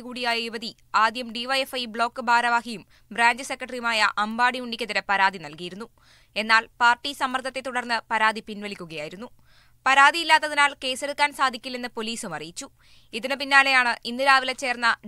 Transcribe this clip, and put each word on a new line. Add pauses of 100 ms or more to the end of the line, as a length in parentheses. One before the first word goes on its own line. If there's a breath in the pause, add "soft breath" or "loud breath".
കൂടിയായ (100)
യുവതി (340)
ആദ്യം
ഡി
വൈ
എഫ്
ഐ (100)
ബ്ലോക്ക്
ഭാരവാഹിയും (280 soft breath)
ബ്രാഞ്ച്
സെക്രട്ടറിയുമായ (140)
അമ്പാടി
ഉണ്ണിക്കെതിരെ
പരാതി
നൽകിയിരുന്നു. (480 soft breath)
എന്നാൽ (160)
പാർട്ടി
സമ്മർദ്ദത്തെ
തുടർന്ന് (140)
പരാതി
പിൻവലിക്കുകയായിരുന്നു. (560 soft breath)
പരാതിയില്ലാത്തതിനാൽ (120)
കേസെടുക്കാൻ
സാധിക്കില്ലെന്ന്
പോലീസും
അറിയിച്ചു. (460 soft breath)
ഇതിനു
പിന്നാലെയാണ് (160)
ഇന്ന്
രാവിലെ
ചേർന്ന (200)